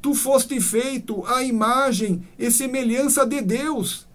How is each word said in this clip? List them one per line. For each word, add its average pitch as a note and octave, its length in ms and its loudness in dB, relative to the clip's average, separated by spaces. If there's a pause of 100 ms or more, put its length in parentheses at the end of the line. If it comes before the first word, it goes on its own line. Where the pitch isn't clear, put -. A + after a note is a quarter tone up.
Tu C#4+ 140 0
foste C4 460 2
feito A3+ 640 -2
à B3+ 180 0
imagem A3+ 800 0 (140)
e A#3+ 120 -2
semelhança C4 760 2
de C#4 160 -2
Deus. A#3 720 -4